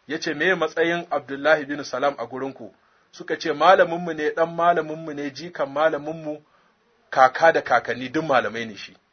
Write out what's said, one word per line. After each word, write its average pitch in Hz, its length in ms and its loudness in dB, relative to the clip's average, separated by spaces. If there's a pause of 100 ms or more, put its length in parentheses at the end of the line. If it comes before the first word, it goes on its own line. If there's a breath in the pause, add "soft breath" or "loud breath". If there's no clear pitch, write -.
ya 156 120 -4
ce, 160 140 -4
"Meye 170 200 2
matsayin 165 560 -2
Abdullahi 143 560 0
bin 143 180 -8
Salam 139 340 -2
a 123 80 -8
gurinku?" 127 480 -10 (380 soft breath)
Suka 165 260 -8
ce, 160 140 -4
"Malaminmu 170 600 4
ne, 151 180 -2
ɗan 165 240 0
malaminmu 160 600 0
ne, 143 160 -6
jikan 147 400 -6
malaminmu, 151 720 -2 (680 soft breath)
kaka 143 420 4
da 151 100 2
kakanni 120 460 -2
duk 156 160 -4
malamai 117 420 0
ne 104 100 -14
shi." - 200 -20 (160)